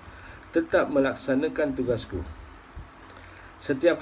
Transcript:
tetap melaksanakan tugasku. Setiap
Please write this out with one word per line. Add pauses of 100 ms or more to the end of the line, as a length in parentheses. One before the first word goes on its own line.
(540)
tetap
melaksanakan
tugasku. (1400)
Setiap